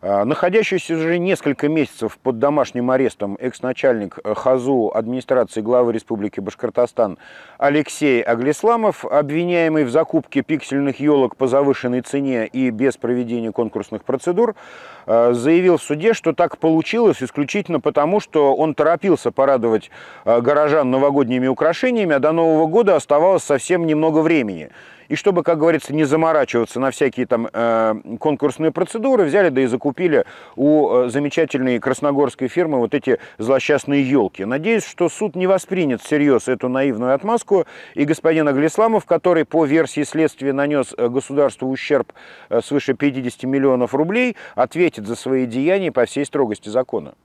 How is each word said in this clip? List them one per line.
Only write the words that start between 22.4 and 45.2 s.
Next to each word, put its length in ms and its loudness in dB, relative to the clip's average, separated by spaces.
года 300 4
оставалось 460 2
совсем 440 0
немного 320 2
времени. 500 0
И 60 -2
чтобы, 280 0
как 160 0
говорится, 340 2
не 120 2
заморачиваться 720 0
на 100 0
всякие 380 -2
там, 240 0
э, 440 0
конкурсные 520 -2
процедуры, 540 0
взяли 240 2
да 120 0
и 40 2
закупили 580 0
у, 360 2
э, 180 2
замечательной 680 -2
красногорской 680 -2
фирмы 320 -2
вот 160 -2
эти 240 0
злосчастные 720 0
ёлки. 340 0
Надеюсь, 420 -2
что 240 -2
суд 260 -6
не 100 -2
воспринят 560 0
всерьёз 460 2
эту 220 -2
наивную 440 0
отмазку, 520 0
и 100 0
господин 420 0
Аглисламов, 580 0
который 380 2
по 220 0
версии 380 0
следствия 500 -2
нанёс, 440 -2
э, 120 0
государству 600 -2
ущерб, 440 -2
э, 120 0
свыше 320 -2
пятидесяти 520 -4
миллионов 480 0
рублей, 440 -2
ответит 500 -2
за 100 -6
свои 300 -2